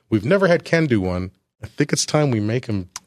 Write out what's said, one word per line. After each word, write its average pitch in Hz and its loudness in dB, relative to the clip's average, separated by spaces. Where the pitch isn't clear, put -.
We've 110 0
never 190 2
had 170 2
Ken 165 0
do 113 2
one. 92 -4
I - -16
think - -2
it's - -2
time 151 0
we 113 0
make 113 -2
him 98 -4